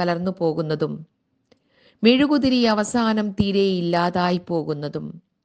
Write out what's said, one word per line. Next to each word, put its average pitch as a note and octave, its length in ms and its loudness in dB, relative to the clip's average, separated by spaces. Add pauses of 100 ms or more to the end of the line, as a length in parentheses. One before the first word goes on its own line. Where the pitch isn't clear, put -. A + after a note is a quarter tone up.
കലർന്നു F3 300 -2
പോകുന്നതും D#3 760 -4 (960)
മെഴുകുതിരി C4 640 4
അവസാനം G#3+ 680 0
തീരെ G3 360 2
ഇല്ലാതായി F3 800 0
പോകുന്നതും D3+ 720 -6 (220)